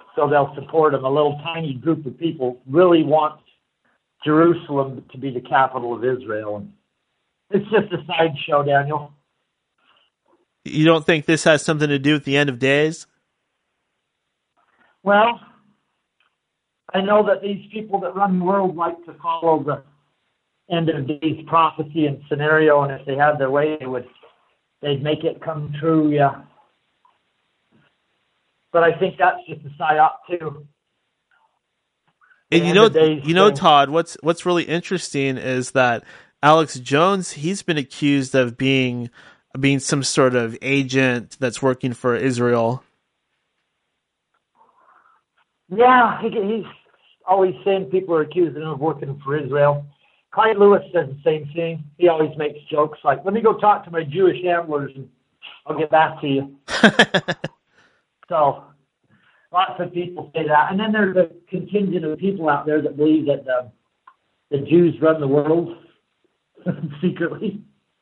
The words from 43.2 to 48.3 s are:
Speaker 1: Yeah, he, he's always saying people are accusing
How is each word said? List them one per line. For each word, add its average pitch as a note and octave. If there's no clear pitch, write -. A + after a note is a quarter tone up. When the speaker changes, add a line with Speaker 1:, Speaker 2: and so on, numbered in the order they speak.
Speaker 1:
Yeah, A#3+
he, A3
he's G#3
always F#3+
saying F#3+
people F#3
are D#3
accusing D3+